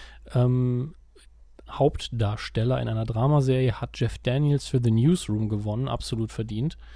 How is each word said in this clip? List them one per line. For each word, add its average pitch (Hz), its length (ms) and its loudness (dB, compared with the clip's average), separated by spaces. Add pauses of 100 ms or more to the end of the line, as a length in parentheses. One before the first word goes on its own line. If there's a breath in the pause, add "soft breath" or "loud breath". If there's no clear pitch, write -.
(340 loud breath)
ähm, 123 600 2 (720)
Hauptdarsteller 117 1120 -2
in 117 80 -2
einer 113 160 -2
Dramaserie 127 760 2
hat - 200 -10
Jeff 117 180 -2
Daniels 143 520 0
für 131 140 2
The 120 80 4
Newsroom 113 600 2
gewonnen, 107 360 -2
absolut 117 460 -4
verdient. 113 460 -4 (180 loud breath)